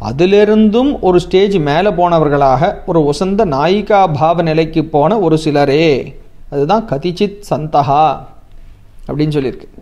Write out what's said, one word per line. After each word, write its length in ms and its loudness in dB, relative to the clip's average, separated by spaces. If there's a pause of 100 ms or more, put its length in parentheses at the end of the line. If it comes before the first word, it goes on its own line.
அதிலிருந்தும் 1000 2
ஒரு 200 2
stage 380 0
மேல 340 0
போனவர்களாக, 840 2 (100)
ஒரு 280 0
உசந்த 320 0
நாயிகா 680 0
பாவ 280 0
நிலைக்கு 440 0
போன 340 0
ஒரு 240 2
சிலரே, 720 0 (340)
அதுதான் 380 -2
"கதிச்சித் 640 -4
சந்தஹா" 680 0 (880)
அப்படின்னு 240 -4
சொல்லியிருக்கு. 360 -4 (140)